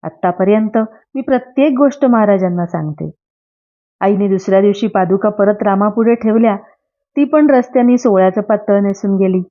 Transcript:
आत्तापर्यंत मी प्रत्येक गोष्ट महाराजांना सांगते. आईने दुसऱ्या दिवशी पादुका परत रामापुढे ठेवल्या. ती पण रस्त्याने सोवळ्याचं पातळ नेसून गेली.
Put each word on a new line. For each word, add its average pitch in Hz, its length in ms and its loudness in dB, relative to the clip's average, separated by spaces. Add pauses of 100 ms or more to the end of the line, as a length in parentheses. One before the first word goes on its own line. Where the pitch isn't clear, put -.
आत्तापर्यंत 202 760 -2 (360)
मी 262 60 -8
प्रत्येक 269 580 -2
गोष्ट 277 260 0
महाराजांना 196 640 0
सांगते. 156 440 -8 (920)
आईने 196 280 0
दुसऱ्या 190 320 0
दिवशी 202 260 0
पादुका 196 420 0
परत 208 340 -2
रामापुढे 208 520 0
ठेवल्या. 226 420 0 (600)
ती 285 80 2
पण 302 260 2
रस्त्याने 247 480 2
सोवळ्याचं 190 420 2
पातळ 208 400 0
नेसून 196 360 -2
गेली. 190 340 0